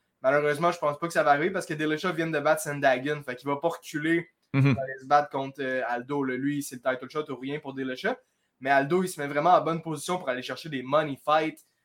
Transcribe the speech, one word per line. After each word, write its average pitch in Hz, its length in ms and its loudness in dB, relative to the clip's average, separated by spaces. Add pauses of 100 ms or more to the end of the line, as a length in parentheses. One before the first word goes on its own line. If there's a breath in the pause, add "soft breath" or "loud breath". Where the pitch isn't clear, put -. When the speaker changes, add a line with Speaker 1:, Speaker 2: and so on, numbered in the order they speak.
(200)
Speaker 1:
Malheureusement, 147 500 4
je 170 80 -2
pense 147 200 -2
pas 170 80 -4
que 165 80 -4
ça 165 80 4
va 147 80 6
arriver 151 200 4
parce 185 140 -4
que 170 80 -6
Dillashaw 156 400 -2
vient 160 140 -2
de 156 120 -2
battre 156 220 2
Sandhagen. 143 640 0
Fait 123 100 -6
qu'il 139 140 -12
va 139 80 0
pas 165 120 0
reculer 160 600 -2 (240)
Speaker 2:
Mhm. 139 220 4
Speaker 1:
pour 135 80 -2
aller 131 180 -8
se 131 60 -18
battre 143 240 4
contre, 135 320 -6
euh, 131 260 -2
Aldo, 131 340 -4
là. 127 140 -2
Lui, 143 260 -2
c'est 131 140 -10
le 120 60 -16
title 127 260 -4
shot 156 220 -6
ou 131 60 -8
rien 139 240 -8
pour 135 120 -12
Dillashaw. 131 400 -4 (480)
Mais 131 80 -6
Aldo, 139 340 4
il 180 60 -2
se - 100 -12
met 143 80 -4
vraiment 147 280 4
en 147 100 6
bonne 160 160 -2
position 151 380 -4
pour 135 100 -10
aller 127 140 -2
chercher 131 260 -10
des 131 140 -6
money 143 420 0
fights, 156 400 0 (200)